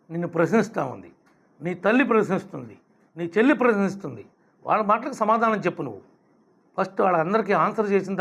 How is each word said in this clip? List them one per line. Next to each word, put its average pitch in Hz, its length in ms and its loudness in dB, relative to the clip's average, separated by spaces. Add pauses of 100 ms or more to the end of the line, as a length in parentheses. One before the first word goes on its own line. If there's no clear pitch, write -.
నిన్ను 170 260 -6
ప్రశ్నిస్తూ 180 460 2 (120)
ఉంది. - 180 -18 (500)
నీ 135 100 -8 (140)
తల్లి 247 260 4
ప్రశ్నిస్తుంది, 156 640 -2 (420)
నీ 170 80 -6 (100)
చెల్లి 247 260 4
ప్రశ్నిస్తుంది. 196 640 0 (420)
వాళ్ళ 185 160 2 (100)
మాటలకు 240 300 -2
సమాధానం 220 460 2
చెప్పు 170 200 -4
నువ్వు. 101 140 -14 (760)
ఫస్ట్ 190 280 -4
వాళ్ళందరికీ 190 580 2
ఆన్సర్ 208 300 0
చేసిన 196 280 0